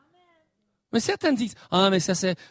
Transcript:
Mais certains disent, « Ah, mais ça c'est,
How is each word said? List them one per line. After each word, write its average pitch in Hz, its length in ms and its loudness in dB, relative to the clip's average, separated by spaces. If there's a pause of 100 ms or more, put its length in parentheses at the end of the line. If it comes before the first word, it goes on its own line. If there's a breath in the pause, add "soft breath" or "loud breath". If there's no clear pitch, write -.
(920)
Mais 233 80 0
certains 349 320 -2
disent, « 226 220 -2 (160 soft breath)
Ah, 190 200 4
mais 190 100 2
ça 185 140 -2
c'est, 180 240 -4 (120)